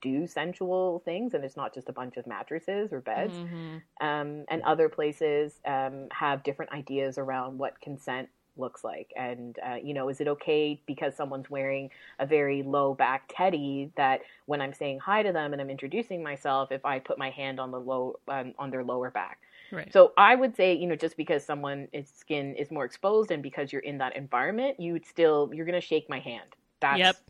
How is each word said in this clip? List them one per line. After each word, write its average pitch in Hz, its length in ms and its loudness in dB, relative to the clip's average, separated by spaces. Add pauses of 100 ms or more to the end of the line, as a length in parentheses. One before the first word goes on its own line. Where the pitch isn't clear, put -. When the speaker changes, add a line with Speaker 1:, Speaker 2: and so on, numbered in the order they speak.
Speaker 1:
do 135 240 -2
sensual 180 800 -2
things, 214 260 -4
and 143 120 -2
it's 135 120 -10
not 135 160 -6
just 127 160 -14
a 123 40 -8
bunch 123 260 -10
of 120 80 -10
mattresses 160 680 -6
or 135 80 -6
beds. 123 320 -4
Speaker 2:
Mm-hmm. 165 760 -10
Speaker 1:
Um, 147 440 -4
and 160 140 -2
other 156 260 4
places, 151 760 0
um, 139 480 -4
have 143 300 -2
different 147 300 -6
ideas 135 440 -4
around 131 400 -4
what 135 240 -6
consent 131 480 -8 (280)
looks 123 280 -8
like. 101 320 -10
And, 123 400 -8 (100)
uh, 123 160 -6
you 147 120 -6
know, 135 160 -4
is 135 100 -6
it 147 80 0
okay 151 560 0
because 139 300 -6
someone's 135 340 -8
wearing 135 400 -4 (300)
a 139 80 -2
very 143 360 4
low 139 300 2
back 135 420 0
teddy 143 600 0
that 135 240 4 (240)
when 143 160 -2
I'm 139 140 -6
saying 139 240 -6
hi 208 240 2
to 202 100 2
them 151 220 -2
and 139 80 -4
I'm 135 80 -8
introducing 170 520 -6
myself, 139 480 -2
if 135 140 -4
I 135 140 0
put - 180 -6
my 135 140 -4
hand 135 280 -8
on 131 120 -6
the 127 100 -8
low, 127 380 -4 (100)
um, 131 300 -6
on 139 120 -8
their 127 140 -6
lower 123 260 -4
back? - 280 -6 (340)
Speaker 2:
Right. 165 200 -10
Speaker 1:
So 180 260 12
I 208 160 12
would 254 220 2
say, 185 180 6
you 170 140 0
know, 160 80 0
just 160 200 -2
because 151 280 0
someone's 143 440 -6 (280)
skin 139 400 -4
is 147 160 -6
more 147 120 -4
exposed 202 460 2
and 156 100 -2
because 143 320 -8
you're 139 100 -4
in 143 160 -8
that 131 180 -4
environment, 175 640 -2
you 170 140 -4
would 165 120 -6
still, 151 480 4
you're 160 100 -6
gonna 175 160 -2
shake 156 300 0
my 135 80 -4
hand. 117 380 -14 (240)
That's, 143 180 4
Speaker 2:
Yep. 185 180 6 (140)